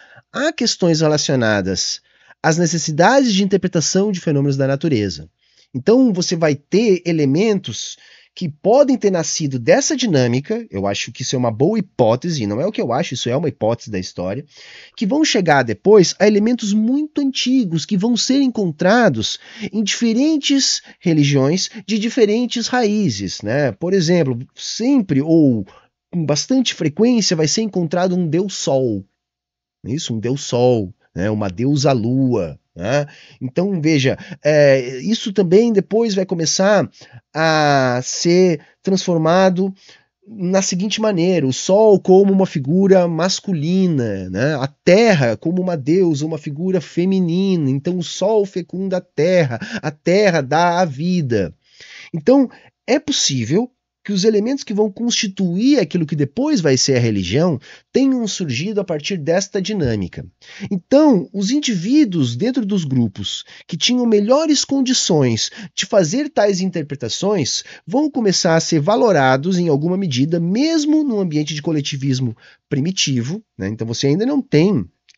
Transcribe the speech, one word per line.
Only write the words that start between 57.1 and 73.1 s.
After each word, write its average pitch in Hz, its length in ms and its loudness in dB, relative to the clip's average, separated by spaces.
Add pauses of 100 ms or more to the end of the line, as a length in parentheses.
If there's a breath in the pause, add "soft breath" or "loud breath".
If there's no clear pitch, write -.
tenham 254 340 0
surgido 190 540 -6
a 196 40 -2
partir 170 340 -6
desta 170 420 -2
dinâmica. 143 640 -4 (460 loud breath)
Então, 240 600 2
os 196 200 -4
indivíduos 214 840 0
dentro 226 300 -2
dos 190 220 -2
grupos 117 580 -2 (220 loud breath)
que - 100 -10
tinham 247 300 0
melhores 247 580 2
condições 185 880 0 (240 loud breath)
de - 100 -6
fazer 214 460 0
tais 202 320 0
interpretações 160 1040 -4 (220 loud breath)
vão 277 240 0
começar 190 460 0
a 160 40 2
ser 160 200 0
valorados 170 800 2
em 175 100 0
alguma 160 300 0
medida, 160 420 -2
mesmo 294 640 0
num 226 160 -2
ambiente 151 320 -2
de 151 80 -8
coletivismo 135 720 -2 (320 soft breath)
primitivo, 147 760 -2 (160)